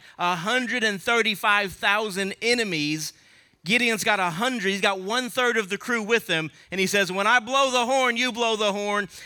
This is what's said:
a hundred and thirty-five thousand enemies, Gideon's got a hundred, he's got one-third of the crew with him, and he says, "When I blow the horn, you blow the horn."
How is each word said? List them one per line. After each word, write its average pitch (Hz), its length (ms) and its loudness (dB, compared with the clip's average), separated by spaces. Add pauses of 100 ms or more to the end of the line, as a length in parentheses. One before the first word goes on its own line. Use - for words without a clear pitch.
(180)
a 175 180 0
hundred 226 460 -2
and 208 180 0
thirty-five 214 720 2
thousand 202 680 -2
enemies, 165 720 0 (520)
Gideon's 226 400 2
got 214 160 2
a 180 100 0
hundred, 202 400 -2
he's 196 100 -2
got 196 200 0
one-third 233 580 0
of 202 100 -4
the 196 80 -4
crew 233 260 -2
with 214 240 0
him, 160 240 -2 (200)
and 185 100 -4
he 185 60 4
says, 190 260 0
"When 196 140 0
I 247 140 6
blow 262 300 0
the 247 140 2
horn, 247 320 2
you 247 160 0
blow 226 240 0
the 208 160 0
horn." 202 360 -2 (180)